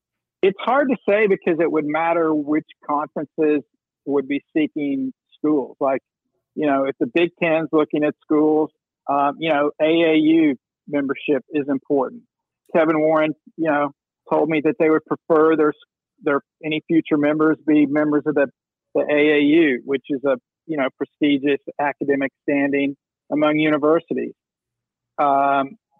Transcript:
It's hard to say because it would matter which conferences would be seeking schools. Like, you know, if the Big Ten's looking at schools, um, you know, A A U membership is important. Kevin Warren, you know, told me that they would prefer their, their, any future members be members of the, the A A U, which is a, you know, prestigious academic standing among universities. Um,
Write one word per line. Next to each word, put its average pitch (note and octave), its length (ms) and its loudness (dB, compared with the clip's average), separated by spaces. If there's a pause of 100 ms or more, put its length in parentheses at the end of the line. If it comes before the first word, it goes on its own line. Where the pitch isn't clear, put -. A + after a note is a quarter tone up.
(420)
It's - 180 0
hard C4 300 0
to A#3+ 80 0 (100)
say G#3 200 2
because F#3 340 0
it D3+ 100 0
would D3+ 140 -2
matter D#3+ 480 0
which D3+ 340 -2 (180)
conferences D3+ 760 -2 (420)
would C3+ 220 -2
be C#3+ 160 -4 (120)
seeking C#3 580 -2 (240)
schools. D3+ 420 -2
Like, C3+ 220 -2 (540)
you D#3 120 -2
know, C3+ 180 0
if C3+ 140 -4
the C#3 80 -2
Big E3+ 240 0 (100)
Ten's D#3+ 300 0
looking D3+ 320 0
at D3+ 180 0
schools, D3+ 480 0 (400)
um, C#3+ 300 0
you D#3+ 120 -4
know, D3 200 0 (100)
A D#3 40 0
A E3 300 2
U D#3 400 4 (320)
membership C#3 640 -4
is D3 180 -4
important. C3 560 -4 (520)
Kevin D#3+ 240 2
Warren, D#3 360 2 (200)
you D#3+ 140 -4
know, D3 220 0 (380)
told D#3 200 0
me D#3 160 0
that D#3 140 0
they D#3+ 100 2
would D#3 160 0
prefer D#3+ 500 2
their, D3+ 180 2 (500)
their, D3 180 0 (200)
any D#3 260 -6
future D#3+ 300 0
members D3+ 480 2
be D3+ 200 4
members D3 400 0
of D3+ 100 -2
the, C#3 120 2 (480)
the D3 60 0
A D3 360 2
A - 20 2
U, D3 460 2
which C3+ 240 -4
is C3 160 -6
a, C3+ 120 0 (280)
you E3 100 -8
know, C3 220 -2
prestigious C#3+ 640 -2 (180)
academic C#3 520 -2 (100)
standing C#3 560 -2 (340)
among D3+ 280 0
universities. D3+ 760 -2 (840)
Um, C#3 580 0 (220)